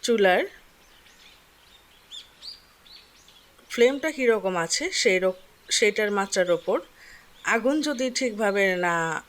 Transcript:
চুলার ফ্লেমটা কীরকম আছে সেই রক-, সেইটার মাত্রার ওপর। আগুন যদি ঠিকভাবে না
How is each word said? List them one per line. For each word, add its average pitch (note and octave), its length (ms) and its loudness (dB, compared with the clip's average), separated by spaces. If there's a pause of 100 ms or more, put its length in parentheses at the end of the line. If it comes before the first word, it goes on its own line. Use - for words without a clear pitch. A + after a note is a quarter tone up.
চুলার G#3 400 2 (3250)
ফ্লেমটা C4+ 400 2
কীরকম A3 460 0
আছে E3+ 360 -2
সেই F#3+ 260 2
রক-, F#3 280 -2 (220)
সেইটার G#3 420 0
মাত্রার G3 400 -2
ওপর। F3+ 280 0 (680)
আগুন A#3 380 0
যদি C4 280 -4
ঠিকভাবে G#3 540 -2 (220)
না E3+ 100 0 (320)